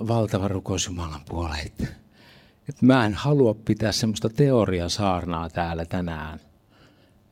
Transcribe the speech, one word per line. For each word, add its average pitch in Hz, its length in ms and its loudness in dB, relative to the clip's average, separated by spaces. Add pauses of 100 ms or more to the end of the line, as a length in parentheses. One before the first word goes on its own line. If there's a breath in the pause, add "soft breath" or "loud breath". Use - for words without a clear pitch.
valtava 107 400 2
rukous 95 400 -2
Jumalan 85 420 -8
puoleen, 80 360 -4
että, - 220 -6 (840 soft breath)
että - 160 0
mä 127 200 6
en 107 80 0
halua 131 400 4
pitää 107 380 0
semmoista 110 380 -2
teoriasaarnaa 92 1200 0
täällä 85 360 -4
tänään, 80 540 -6 (920 soft breath)